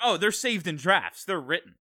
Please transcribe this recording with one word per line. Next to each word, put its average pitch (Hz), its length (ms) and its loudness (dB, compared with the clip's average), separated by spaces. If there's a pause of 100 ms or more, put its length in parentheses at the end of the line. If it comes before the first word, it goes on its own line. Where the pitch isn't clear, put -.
oh, 214 140 4
they're 208 140 2
saved 214 360 -2
in 156 100 -4
drafts. 143 480 0
They're 185 160 -4
written. 147 440 -6